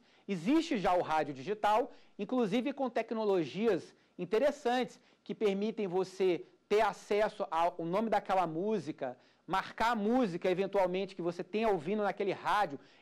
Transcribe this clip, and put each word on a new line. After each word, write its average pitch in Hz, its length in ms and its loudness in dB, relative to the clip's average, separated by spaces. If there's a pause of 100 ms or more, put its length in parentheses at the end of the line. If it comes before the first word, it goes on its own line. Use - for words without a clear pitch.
(280)
existe 226 500 2
já 180 160 2
o 180 80 4
rádio 151 320 0
digital, 208 580 0 (260)
inclusive 240 540 0
com 277 180 -4
tecnologias 208 1080 0 (220)
interessantes 240 800 0 (240)
que - 120 -8
permitem 208 520 0
você 185 580 0 (220)
ter 208 140 4
acesso 208 720 0
ao 170 340 0
nome 208 240 0
daquela 196 380 2
música, 156 680 -4 (300)
marcar 190 460 -2
a 240 40 0
música, 208 540 0
eventualmente, 190 640 0
que 185 60 -8
você 170 220 -4
tenha 220 260 -2
ouvindo 196 320 0
naquele 190 300 -2
rádio 160 480 -2 (220)